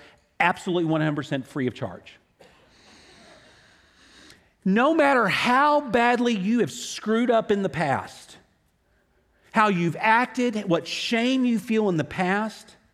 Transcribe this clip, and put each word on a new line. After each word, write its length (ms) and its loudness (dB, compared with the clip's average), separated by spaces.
absolutely 460 0
one 160 0
hundred 160 0
percent 280 -6
free 220 -4
of 80 -2
charge. 420 -12
No 300 4
matter 320 4
how 540 2
badly 560 2
you 240 0
have 100 0
screwed 600 -2
up 180 2
in 120 0
the 60 0
past, 680 -4
how 200 2
you've 280 0
acted, 680 0
what 180 0
shame 580 -2
you 140 0
feel 300 0
in 80 0
the 80 0
past 720 -4